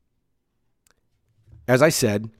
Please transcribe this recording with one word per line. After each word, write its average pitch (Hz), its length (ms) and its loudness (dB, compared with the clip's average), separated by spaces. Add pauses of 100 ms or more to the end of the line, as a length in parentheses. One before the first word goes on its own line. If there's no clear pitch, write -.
(1700)
As 127 160 0
I 160 60 6
said, 110 520 -4